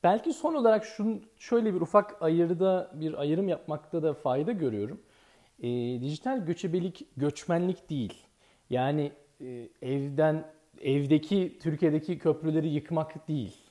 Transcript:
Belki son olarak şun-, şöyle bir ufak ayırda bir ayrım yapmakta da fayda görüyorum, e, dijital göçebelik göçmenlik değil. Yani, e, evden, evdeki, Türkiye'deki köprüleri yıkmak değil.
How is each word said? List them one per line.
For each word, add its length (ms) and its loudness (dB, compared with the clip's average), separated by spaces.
Belki 300 4
son 220 -2
olarak 300 4
şun-, 380 -4
şöyle 360 0
bir 60 0
ufak 420 2
ayırda 720 2
bir 260 -6
ayrım 280 0
yapmakta 540 -4
da 120 0
fayda 380 0
görüyorum, 480 -2
e, 60 -4
dijital 460 -4
göçebelik 600 -4
göçmenlik 760 -2
değil. 240 -4
Yani, 420 0
e, 280 -12
evden, 640 0
evdeki, 800 2
Türkiye'deki 580 0
köprüleri 500 0
yıkmak 600 -4
değil. 280 -4